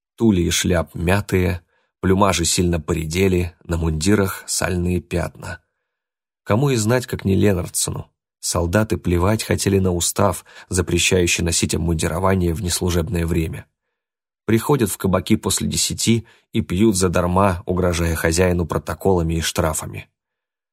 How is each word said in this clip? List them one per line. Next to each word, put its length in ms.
Тули 240
и 80
шляп 440
мятые, 680
плюмажи 420
сильно 380
поредели, 840
на 140
мундирах 720
сальные 520
пятна. 600
Кому 280
и 40
знать, 300
как 180
не 120
Ленардсону. 760
Солдаты 560
плевать 460
хотели 340
на 160
устав, 520
запрещающий 760
носить 320
обмундирование 800
в 80
неслужебное 640
время. 400
Приходят 440
в 80
кабаки 380
после 320
десяти 580
и 100
пьют 360
задарма, 720
угрожая 480
хозяину 500
протоколами 720
и 60
штрафами. 680